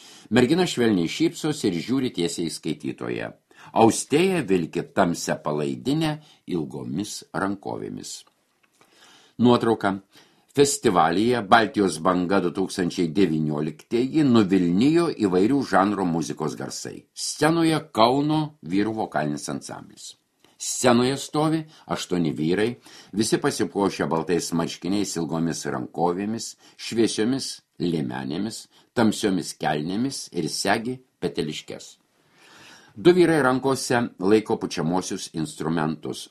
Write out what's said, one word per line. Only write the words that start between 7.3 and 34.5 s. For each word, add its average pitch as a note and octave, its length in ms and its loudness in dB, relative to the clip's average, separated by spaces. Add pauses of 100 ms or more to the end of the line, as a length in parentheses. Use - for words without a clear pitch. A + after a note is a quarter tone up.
rankovėmis. A1+ 880 -6 (1160)
Nuotrauka. A#2 600 4 (580)
Festivalyje A2 840 4
Baltijos G2+ 560 4
banga F2+ 420 2
du F2 140 0
tūkstančiai F2+ 560 -2
devynioliktieji D#2+ 1120 0
nuvilnijo A#2 960 4
įvairių G#2 480 2
žanrų F#2+ 420 2
muzikos D2 540 -2
garsai. - 480 -12
Scenoje D#3+ 800 0
Kauno C#3+ 540 2 (180)
vyrų G2+ 340 0
vokalinis D2+ 560 -4
ansamblis. - 640 -12 (500)
Scenoje B2 560 2
stovi D#3 460 -2 (220)
aštuoni D#2+ 520 -2
vyrai, F2+ 320 0 (420)
visi A2 300 0
pasipuošę G2 640 0
baltais E2 460 -2
marškiniais, E2+ 640 -2
ilgomis E2 480 -4
rankovėmis, F2 840 -4 (240)
šviesiomis A2+ 760 -2 (280)
liemenėmis, D#2+ 840 -4 (360)
tamsiomis G2+ 600 0
kelnėmis F2 760 -4
ir D#2+ 220 -4
segi A#2 460 -2 (160)
peteliškes. - 840 -8 (1000)
Du F3 180 8
vyrai E3 240 6
rankose B2+ 600 2 (140)
laiko G#2+ 440 2